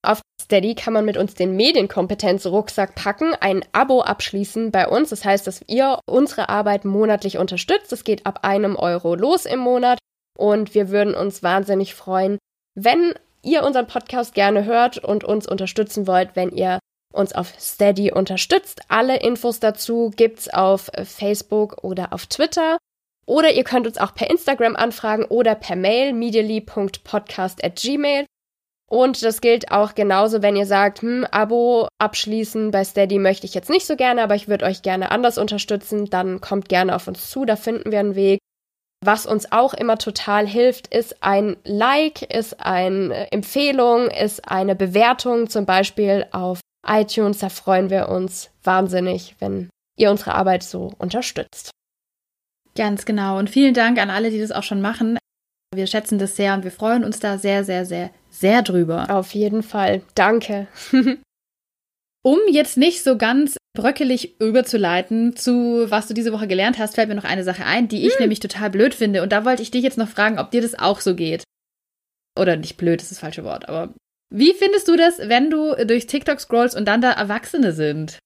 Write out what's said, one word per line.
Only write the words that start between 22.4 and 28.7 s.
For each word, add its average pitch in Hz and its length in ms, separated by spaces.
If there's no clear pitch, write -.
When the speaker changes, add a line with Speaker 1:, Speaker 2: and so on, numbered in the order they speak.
Speaker 1:
Oder 311 280
ihr 254 100
könnt 240 240
uns 226 100
auch - 160
per - 160
Instagram 277 460
anfragen 220 500
oder 226 300
per 196 200
Mail, 233 380
medially 220 480
punkt 196 420
podcast 196 600
at 175 180
gmail. 285 440